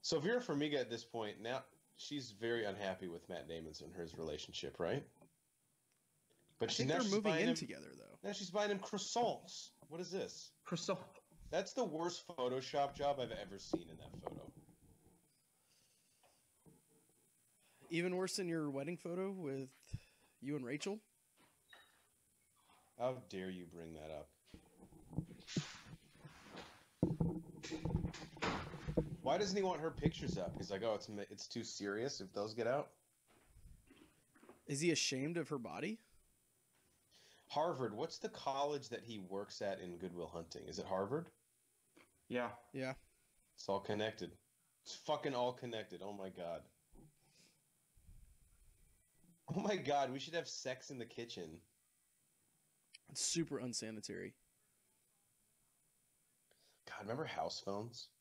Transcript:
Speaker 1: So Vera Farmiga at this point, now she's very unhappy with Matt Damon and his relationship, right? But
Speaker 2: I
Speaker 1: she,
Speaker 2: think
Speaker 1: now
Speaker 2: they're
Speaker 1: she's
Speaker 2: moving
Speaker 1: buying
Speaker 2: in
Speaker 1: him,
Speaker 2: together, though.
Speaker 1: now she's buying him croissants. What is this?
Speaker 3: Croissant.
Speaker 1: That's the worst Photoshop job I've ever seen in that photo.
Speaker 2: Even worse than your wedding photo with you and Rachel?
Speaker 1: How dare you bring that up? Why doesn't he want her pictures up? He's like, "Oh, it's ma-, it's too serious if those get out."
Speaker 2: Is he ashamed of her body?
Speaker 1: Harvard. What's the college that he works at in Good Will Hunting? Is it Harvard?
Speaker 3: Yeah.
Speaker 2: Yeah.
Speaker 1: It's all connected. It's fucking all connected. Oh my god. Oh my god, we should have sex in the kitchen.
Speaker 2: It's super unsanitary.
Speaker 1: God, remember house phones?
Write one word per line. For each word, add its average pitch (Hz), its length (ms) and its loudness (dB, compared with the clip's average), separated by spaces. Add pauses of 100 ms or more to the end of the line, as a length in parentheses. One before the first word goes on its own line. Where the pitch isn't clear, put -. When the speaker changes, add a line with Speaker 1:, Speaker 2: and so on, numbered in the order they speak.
Speaker 1:
So 165 180 4
Vera 226 220 6
Farmiga 147 340 4
at 123 140 4
this 117 140 -2
point, 107 380 -4
now 117 220 0 (340)
she's 131 340 -4
very 117 340 4
unhappy 95 420 0
with 85 220 -6
Matt 78 180 -4
Damon 80 260 -4 (100)
and 73 120 -10
his 82 220 -4
relationship, 76 640 -4
right? 90 240 4 (1600)
But 113 100 4
Speaker 2:
I - 20 2
Speaker 1:
she, - 80 2
Speaker 2:
think 127 100 4
Speaker 1:
now 151 60 6
Speaker 2:
they're 262 80 4
Speaker 1:
she's 202 80 4
Speaker 2:
moving 208 200 6
Speaker 1:
buying 160 120 6
Speaker 2:
in 240 60 8
Speaker 1:
him, 247 60 6
Speaker 2:
together, 78 320 -6 (100)
though. - 300 -10
Speaker 1:
now 202 60 -2
she's 190 160 -4
buying 208 220 4
him 196 80 2
croissants. - 920 0 (200)
What 165 120 -8
is 165 100 -6
this? 165 400 -4 (140)
Speaker 3:
Croissant. 180 340 0 (520)
Speaker 1:
That's 196 220 2
the 254 100 2
worst 170 440 0
Photoshop 131 680 2
job 143 240 2
I've 117 120 0
ever 98 280 -6
seen - 300 -2
in 78 80 -12
that 73 140 -12 (120)
photo. - 180 -6 (3500)
Speaker 2:
Even 175 240 6
worse 185 220 2
than 185 100 2
your 160 240 4
wedding 139 260 0
photo 185 340 0
with 135 380 -2 (720)
you 139 140 0
and 131 100 0
Rachel? 151 340 0 (2000)
Speaker 1:
How 127 180 2 (120)
dare 92 200 -2
you 90 220 -6
bring 82 220 -8
that 78 180 -10
up? 76 180 -8 (4000)
Why 143 160 6
doesn't 190 200 4
he 202 60 6
want 175 180 2
her 160 100 0
pictures - 460 2
up? 90 200 0
He's 92 140 -4
like, 98 120 0
"Oh, 113 100 4
it's 101 160 -2
ma-, 104 220 -4
it's 101 160 -10
too 117 160 -4
serious 104 580 0
if 95 120 -8
those 107 200 0
get 113 140 2
out." 131 220 2 (1800)
Speaker 2:
Is 139 120 0
he 170 120 6
ashamed 143 460 2
of 151 120 0
her 147 80 0
body? 120 420 -4 (1500)
Speaker 1:
Harvard. 131 480 2
What's 151 220 -2
the - 120 -4
college 139 600 0
that 104 140 -4
he 110 160 -6
works 98 420 -4
at 98 180 0
in 87 180 -6
Good 87 180 -4
Will 85 120 -2
Hunting? 82 400 -6
Is 87 120 -6
it - 60 -2
Harvard? 101 420 2 (1040)
Speaker 3:
Yeah. 123 200 2 (240)
Speaker 2:
Yeah. 131 200 -2 (600)
Speaker 1:
It's - 140 -8
all 95 100 4
connected. 104 520 -2 (520)
It's - 120 -10
fucking 147 400 0
all 123 180 4
connected. 110 500 -4
Oh 101 100 -4
my 98 160 -6
god. 85 320 -4 (3000)
Oh 180 40 4
my 208 160 4
god, 139 360 6
we 135 80 -2
should 156 140 -6
have 165 140 0
sex - 420 -4
in 139 80 -6
the 117 80 -4
kitchen. 117 440 -6 (1600)
Speaker 2:
It's 139 100 -2
super 156 380 2
unsanitary. 110 760 -4 (2500)
Speaker 1:
God, - 140 -8
remember 120 240 0
house 85 380 -2
phones? 107 440 -4 (140)